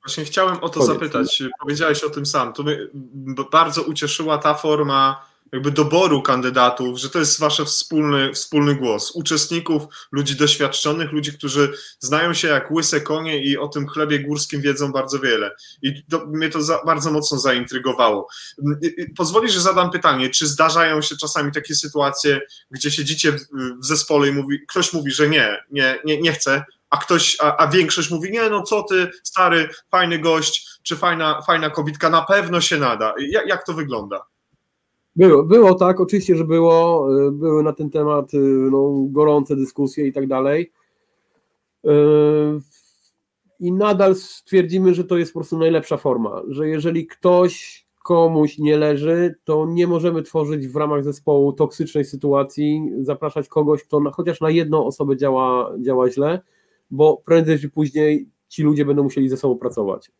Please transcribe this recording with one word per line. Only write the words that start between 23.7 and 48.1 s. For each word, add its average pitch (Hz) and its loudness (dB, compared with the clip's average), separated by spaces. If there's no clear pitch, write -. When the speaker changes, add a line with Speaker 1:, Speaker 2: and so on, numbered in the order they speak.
Speaker 1:
w 131 -8
zespole 147 2
i 139 0
mówi, 139 -4
ktoś - -2
mówi, 147 -4
że 147 2
nie, 117 0
nie, 131 -2
nie, 151 -2
nie 165 0
chce, 143 -2
a 143 0
ktoś, 160 0
a, 147 2
a 160 4
większość 160 0
mówi, 170 -6
nie, 226 0
no 208 -2
co 208 -2
ty, 185 0
stary, 170 2
fajny 175 0
gość, 160 -2
czy 170 -6
fajna, 160 -2
fajna 160 0
kobitka, 151 -4
na 160 4
pewno 175 0
się 160 0
nada. 110 0
Ja-, 147 -2
jak 180 -4
to 185 -8
wygląda? 117 -8
Speaker 2:
Było, 165 8
było 185 8
tak, 185 2
oczywiście, 185 2
że 165 0
było, 165 4
y, 139 0
były 151 0
na 151 0
ten 147 -6
temat, 147 0
y, 143 2
no, 139 2
gorące 147 2
dyskusje 135 -2
i 135 -2
tak 139 -4
dalej. 139 -2
Y, 151 2
i 180 -2
nadal 196 4
stwierdzimy, 185 0
że 175 -2
to 180 0
jest 165 -2
po 170 -10
prostu 160 -6
najlepsza 160 0
forma, 113 -2
że 143 -4
jeżeli 156 -2
ktoś - 0
komuś 165 2